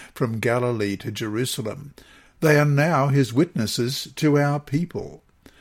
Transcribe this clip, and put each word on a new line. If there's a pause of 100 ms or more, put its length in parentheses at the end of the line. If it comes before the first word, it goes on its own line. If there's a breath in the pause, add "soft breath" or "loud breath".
(160 loud breath)
from
Galilee
to
Jerusalem. (460 soft breath)
They
are
now
his
witnesses
to
our
people. (380 soft breath)